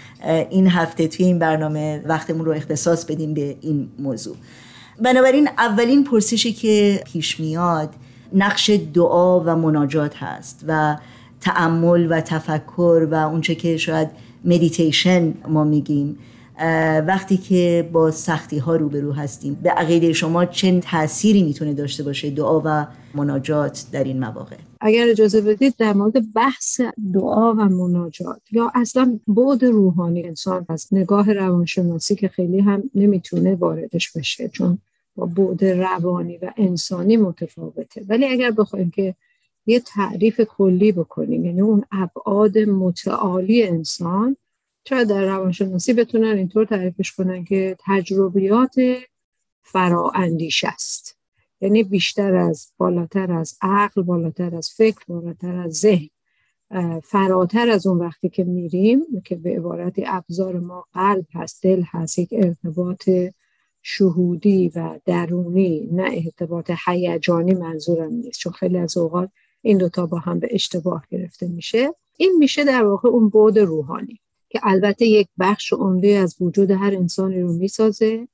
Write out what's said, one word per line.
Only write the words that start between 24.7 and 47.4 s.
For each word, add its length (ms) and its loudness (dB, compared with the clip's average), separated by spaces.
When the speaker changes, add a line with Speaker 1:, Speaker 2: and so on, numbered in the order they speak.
Speaker 2:
اگر 280 2
اجازه 320 4
بدید، 380 2
در 140 2
مورد 400 2
بحث 480 -2
دعا 380 2
و 20 2
مناجات 840 0
یا 240 0
اصلاً 540 0
بعد 360 4
روحانی 600 2
انسان 420 -6
از 240 -8
نگاه 400 4
روانشناسی 840 0
که 120 -2
خیلی 320 -2
هم 220 2
نمی‌تونه 600 2
واردش 600 -4
بشه، 320 -6
چون 300 0
با 100 -6
بعد 380 0
روانی 720 -2
و 200 -4
انسانی 600 0
متفاوته، 920 -4
ولی 180 2
اگر 240 0
بخوایم 400 0
که 240 -2
یه 140 4
تعریف 600 -2
کلی 520 2
بکنیم، 520 -4
یعنی 160 -2
اون 320 2
ابعاد 640 0
متعالی 1040 0
انسان، 760 -2
شاید 200 0
در 160 0
روانشناسی 680 -2
بتونن 440 0
اینطور 280 0
تعریفش 480 -4
کنن 320 -6